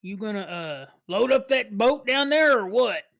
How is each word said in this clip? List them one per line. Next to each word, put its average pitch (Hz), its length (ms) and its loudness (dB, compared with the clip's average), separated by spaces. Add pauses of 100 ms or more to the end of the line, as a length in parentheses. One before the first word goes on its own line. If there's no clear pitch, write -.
You 190 160 -14
gonna, 202 240 -8
uh, 160 460 -10 (200)
load 226 260 0
up 262 160 2
that 240 280 -2
boat 262 300 2
down 277 240 0
there 302 280 4
or 202 80 -2
what? 202 380 0 (140)